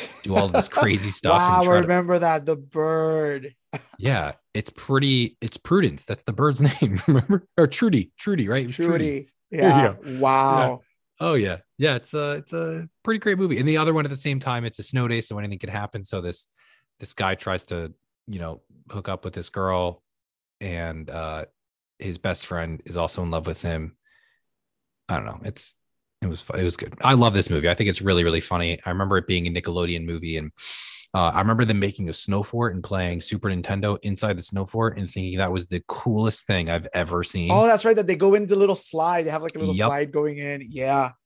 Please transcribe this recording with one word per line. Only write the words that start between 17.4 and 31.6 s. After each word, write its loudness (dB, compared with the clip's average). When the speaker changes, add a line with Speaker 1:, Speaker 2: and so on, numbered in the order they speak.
Speaker 1:
to, -6
you -8
know, -10
hook -10
up -6
with -10
this -10
girl, -2
and, -8
uh, -8
his -8
best -6
friend -6
is -8
also -2
in -4
love -4
with -6
him. -6
I -2
don't -6
know. -12
It's, -12
it -4
was -6
fu-, -10
it -2
was -2
good. -10
I 8
love 6
this 2
movie. 2
I 4
think 2
it's -2
really, 4
really 2
funny. -2
I -4
remember 0
it 0
being 0
a -2
Nickelodeon -4
movie, -6
and, -6
uh, 2
I 0
remember 2